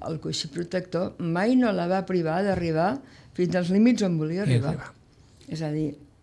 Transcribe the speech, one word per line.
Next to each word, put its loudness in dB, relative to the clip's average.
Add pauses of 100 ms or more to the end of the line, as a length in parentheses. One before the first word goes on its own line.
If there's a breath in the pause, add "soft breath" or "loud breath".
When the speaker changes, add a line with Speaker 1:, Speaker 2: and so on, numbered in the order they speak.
Speaker 1:
el -6
coixí -6
protector -4
mai 0
no 4
la -2
va 0
privar 0
d'arribar 0 (380 loud breath)
fins 0
als 0
límits 6
on 2
volia -2
Speaker 2:
I 0
Speaker 1:
arribar. 2
Speaker 2:
arribar. -10 (540)
Speaker 1:
És -8
a -4
dir, -2 (320)